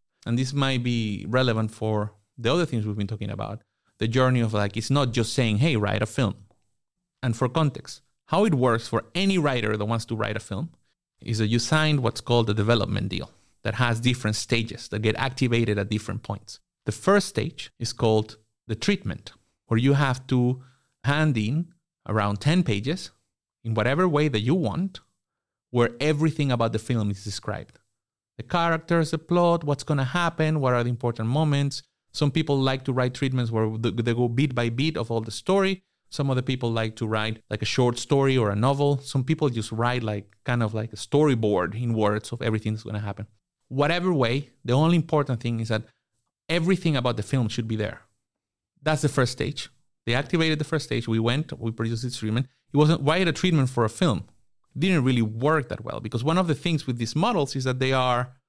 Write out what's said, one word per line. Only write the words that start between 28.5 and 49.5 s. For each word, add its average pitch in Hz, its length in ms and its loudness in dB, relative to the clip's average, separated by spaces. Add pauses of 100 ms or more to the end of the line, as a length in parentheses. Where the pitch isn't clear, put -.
the 160 60 -2
plot, 170 460 2
what's 143 200 -2
gonna 139 200 0
happen, 156 560 0
what 127 140 2
are 120 80 2
the 120 80 0
important 113 400 -2
moments. 143 520 0 (300)
Some 147 180 2
people 143 280 0
like 131 260 0
to 135 80 -2
write 127 220 0
treatments 127 360 -2
where 110 160 0 (120)
th-, 113 180 -2
they 120 160 0
go 120 160 2
bit 131 260 0
by 120 140 0
bit 143 300 -2
of 113 120 -6
all 113 120 -2
the 107 80 -10
story. 190 520 0 (280)
Some 139 200 -2
other 127 120 0
people 123 280 -2
like 113 260 -2
to 113 100 -4
write, 110 420 -2
like, 107 140 -4
a - 140 -2
short 120 220 2
story 135 380 2
or 110 140 4
a 101 40 0
novel. 139 440 2
Some 131 260 -2
people 160 240 0
just 113 240 -4
write, 120 300 0
like, 104 420 -6
kind 123 180 0
of 110 120 -2
like 110 180 -6
a 98 40 -14
storyboard 113 800 2
in 117 200 -2
words 107 360 0
of 117 120 -8
everything 110 320 -2
that's 110 100 -10
gonna 107 160 -6
happen. 101 260 -8 (420)
Whatever 170 440 0
way, 135 380 0 (140)
the 120 100 2
only 160 200 4
important 147 460 0
thing 117 180 -2
is 113 100 -6
that 110 180 -2 (600)
everything 170 480 2
about 123 200 0
the 127 60 -4
film 123 260 0
should 113 180 -4
be 110 100 -4
there. - 260 -6 (800)
That's 151 200 0
the 147 60 2
first 127 240 2
stage. - 380 -6 (340)